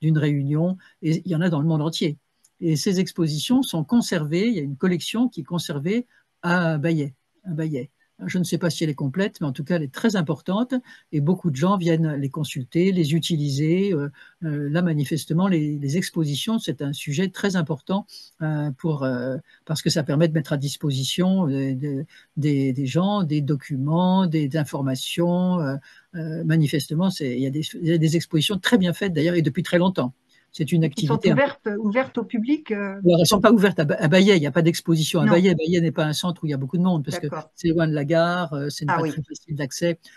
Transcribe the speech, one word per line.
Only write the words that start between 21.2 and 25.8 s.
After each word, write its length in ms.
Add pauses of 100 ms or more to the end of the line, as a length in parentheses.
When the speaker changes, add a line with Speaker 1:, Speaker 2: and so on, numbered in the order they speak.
Speaker 1:
euh, 260
de, 320 (320)
des, 360
des 120
gens, 380
des 180
documents, 840
des, 200
des 120
informations. 1000
Euh, 180 (360)